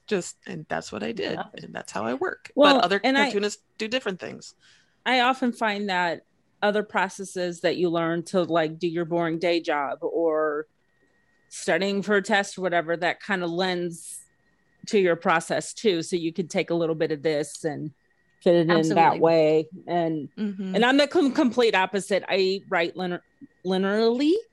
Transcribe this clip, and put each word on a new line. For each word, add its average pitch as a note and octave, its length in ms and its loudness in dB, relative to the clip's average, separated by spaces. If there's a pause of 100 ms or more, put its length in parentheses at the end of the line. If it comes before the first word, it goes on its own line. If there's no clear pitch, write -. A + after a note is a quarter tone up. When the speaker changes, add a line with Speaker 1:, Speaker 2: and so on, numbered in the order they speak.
Speaker 1:
Just, F3+ 300 -4 (100)
and D#3+ 220 -10
that's - 220 -6
what - 120 -8
I - 80 -4
did. - 300 -6
Speaker 2:
Yeah. - 120 -14
Speaker 1:
And - 220 -16
that's - 160 -12
how G#3 140 -6
I A#3+ 80 -4
work. - 420 -8
Speaker 3:
Well, C#4+ 220 8
Speaker 1:
But - 20 2
other F#3+ 240 2
Speaker 3:
and C4+ 140 2
I A#3+ 220 0
Speaker 1:
cartoonists G#3 240 -4 (140)
do A3 100 -6
different G#3+ 320 -4
things. - 340 -14 (520)
Speaker 3:
I B3 160 2
often B3+ 320 2
find G#3 360 -2
that F3 340 -2 (380)
other G#3 220 2
processes F#3 760 -4
that E3 160 2
you F3 120 2
learn E3 360 0
to, F#3 180 0
like, D#3+ 360 0
do F3 80 -2
your E3+ 180 -2
boring E3 340 -2
day E3+ 220 0
job D3 420 -4
or D#3 640 -2 (840)
studying G3 540 0
for G#3 140 0
a G3 60 0
test G3+ 340 0
or F#3 40 -10
whatever, E3+ 360 0
that E3 260 -2
kinda F3+ 240 -2
lends F3 760 -4 (640)
to G#3 120 2
your F3 180 4
process E3 560 0
too. E3+ 300 0
So F#3 140 -4
you E3 160 -6
can E3+ 140 -4
take F3 240 -2
a E3+ 40 0
little E3 200 0
bit D#3 160 -2
of D3 120 -4
this D3+ 420 -2
and D3 280 -8 (500)
fit F3 120 6
it E3+ 140 4
in D#3+ 260 2
that D#3+ 240 6
Speaker 2:
Absolutely. - 20 -6
Speaker 3:
way. D#3+ 480 4 (180)
And, E3 500 -2
Speaker 1:
Mm-hmm. G3 380 -4
Speaker 3:
and A3+ 100 4
I'm C4+ 120 4
the C#4+ 100 4
com-, C#4+ 260 2
complete A#3+ 420 2
opposite. F#3+ 540 0
I F#3+ 400 0
write F3 280 0
linear-, F3 260 -4 (420)
linearly. A3 680 2 (200)